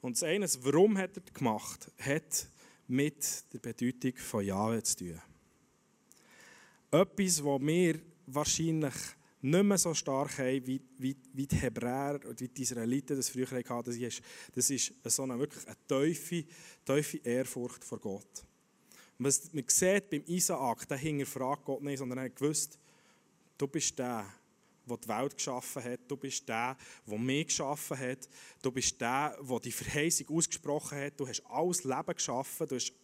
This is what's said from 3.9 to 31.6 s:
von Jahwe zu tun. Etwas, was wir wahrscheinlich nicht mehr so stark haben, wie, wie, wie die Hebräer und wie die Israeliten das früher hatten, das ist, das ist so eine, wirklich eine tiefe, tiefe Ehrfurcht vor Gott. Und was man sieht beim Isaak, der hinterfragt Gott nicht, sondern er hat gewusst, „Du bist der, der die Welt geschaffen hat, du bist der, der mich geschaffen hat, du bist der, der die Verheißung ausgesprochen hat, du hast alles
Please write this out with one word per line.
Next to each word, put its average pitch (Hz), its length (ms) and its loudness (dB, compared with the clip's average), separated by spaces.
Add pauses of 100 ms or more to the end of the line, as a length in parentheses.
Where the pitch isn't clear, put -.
von - 280 -2
Jahwe 104 380 2
zu - 140 0
tun. 85 260 -10 (1700)
Etwas, 180 540 4
was 139 180 2
wir 160 380 4 (260)
wahrscheinlich 151 680 0 (460)
nicht 165 240 6
mehr 202 140 6
so 165 160 2
stark 143 440 0
haben, 131 280 0
wie, 131 140 -2 (180)
wie, 135 180 -2 (160)
wie 135 140 -2
die - 100 2
Hebräer 131 680 0
und 117 140 -10
wie 127 80 -6
die 135 140 -8
Israeliten 123 540 0
das 127 120 -2
früher 127 220 -4
hatten, 120 340 -4
das 120 120 -4
ist, 117 260 -6 (320)
das 123 160 4
ist 131 220 0 (120)
so 120 180 0
eine, 127 160 -4
wirklich 143 280 -4
eine 131 100 -14 (100)
tiefe, 156 580 2 (400)
tiefe 147 340 0
Ehrfurcht 123 680 -2
vor 113 160 -10
Gott. - 460 -8 (720)
Und 123 80 0
was - 260 0
man 143 160 -2
sieht 190 420 4
beim 147 160 -4
Isaak, 160 640 0
der 143 80 -2
hinterfragt 139 680 -2
Gott 135 180 -4
nicht, 143 160 -4
sondern 127 200 -6
er 131 60 -6
hat 123 120 -8
gewusst, - 420 0 (800)
„Du 143 100 0
bist 139 300 -2
der, 120 280 -2 (600)
der 120 100 -6
die 110 120 -12
Welt 120 280 0
geschaffen 127 480 -4
hat, 123 240 -4
du 143 80 -4
bist 135 320 -6
der, 120 280 0 (300)
der 107 120 -4
mich 135 280 2
geschaffen 147 520 -2
hat, 131 300 -6 (340)
du 127 100 0
bist - 280 0
der, 135 400 2
der 127 200 -2
die 120 120 -6
Verheißung - 580 0
ausgesprochen 147 680 -2
hat, 143 220 -6
du 131 80 -4
hast - 180 -8
alles 175 380 0